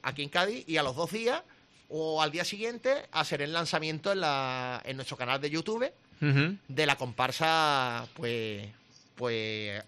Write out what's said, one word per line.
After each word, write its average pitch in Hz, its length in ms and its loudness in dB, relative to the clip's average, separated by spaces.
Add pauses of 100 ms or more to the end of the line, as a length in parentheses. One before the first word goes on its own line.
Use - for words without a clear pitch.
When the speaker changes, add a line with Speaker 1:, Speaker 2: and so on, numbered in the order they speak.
Speaker 1:
aquí 139 200 -4
en 143 60 -6
Cádiz 196 380 0
y 156 100 0
a 151 60 2
los 131 120 -2
dos 165 160 -2
días 233 300 -2 (480)
o 156 320 0
al 156 100 2
día 170 140 -2
siguiente 240 640 -2
hacer 151 300 0
el 147 120 -2
lanzamiento 156 580 0
en, 196 100 2
la, 131 640 0
en 135 120 -6
nuestro 135 200 -8
canal 131 240 0
de 147 80 -2
YouTube 220 420 -2 (300)
Speaker 2:
Ujú. 147 360 6 (100)
Speaker 1:
de 151 180 0
la 143 120 4
comparsa, 131 1080 2 (100)
pues, 110 520 -4 (480)
pues 107 720 -2